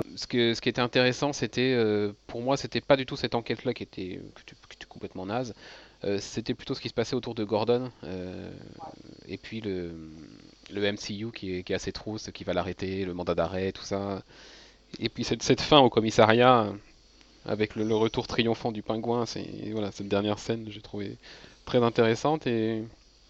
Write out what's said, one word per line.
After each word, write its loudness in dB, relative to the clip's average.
ce -10
que... 4
ce -6
qui 0
était 0
intéressant, 2
c'était, 0
euh, 4
pour -8
moi, 0
c'était -2
pas 6
du 2
tout -8
cette -2
enquête-là -2
qui -10
était... -8
qui -20
était, -20
qui -20
était -18
complètement -10
naze. -4
Euh, 0
c'était -4
plutôt -8
ce -8
qui -6
se -14
passait -2
autour -4
de -2
Gordon, 2
euh, -8
et -10
puis -10
le, -4
le -4
M 2
C -8
U -6
qui -6
est... -6
qui -4
est 2
assez -4
trousse, -8
qui -12
va -2
l'arrêter, -2
le -4
mandat -2
d'arrêt, 0
tout -16
ça. -4
Et -2
puis -6
cette, -2
cette 4
fin 8
au 10
commissariat, 6
avec -2
le, -2
le 2
retour 2
triomphant 0
du -6
pingouin, -2
c'est, -8
voilà, -2
cette -10
dernière 2
scène, -4
j'ai -12
trouvé -10
très 2
intéressante 4
et, 0